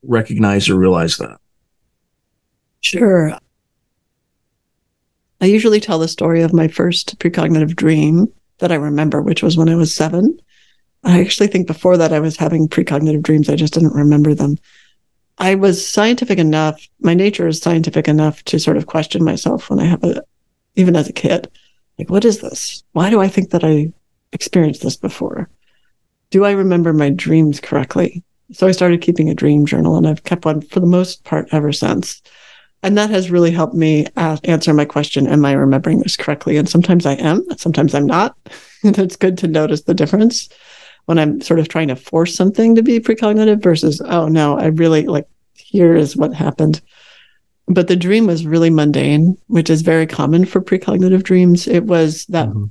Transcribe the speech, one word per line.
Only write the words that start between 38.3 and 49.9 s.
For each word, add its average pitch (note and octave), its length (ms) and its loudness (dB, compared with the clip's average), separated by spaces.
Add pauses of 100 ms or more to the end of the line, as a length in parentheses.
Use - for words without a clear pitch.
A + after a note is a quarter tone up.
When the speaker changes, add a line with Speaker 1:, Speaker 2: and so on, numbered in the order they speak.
Speaker 2:
<laughs> - 420 -20
And G3+ 140 2
it's F#3+ 200 -4
good F#3 220 0
to F#3 80 -4
notice D#3 340 -2
the F3 120 -2
difference G#3 540 0 (580)
when E3 140 0
I'm D3 220 -2
sort E3+ 180 0
of D#3+ 80 -2
trying D#3+ 220 -4
to B2+ 80 -6
force E3+ 360 -4
something A3 420 2
to A3+ 60 4
be A#3 200 2
precognitive G#3+ 600 2
versus, D#3 440 0
oh D#3+ 240 -2
no, D3+ 280 2
I - 100 0
really, D#3+ 380 2
like, D3+ 220 -4 (260)
here E3+ 420 2
is D3 200 0
what D#3 180 0
happened. D#3 460 -2 (880)
But F3+ 220 2
the F3+ 80 2
dream G3+ 280 0
was E3+ 200 -2
really E3 240 2
mundane, D3+ 680 2 (100)
which D#3+ 220 0
is D#3+ 120 2
very D#3+ 260 0